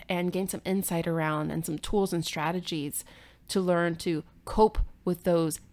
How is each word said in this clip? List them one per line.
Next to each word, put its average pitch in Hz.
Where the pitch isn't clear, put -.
and 180
gain 190
some -
insight 180
around 156
and 160
some 156
tools 196
and 170
strategies 160
to 196
learn 170
to 165
cope -
with 180
those 165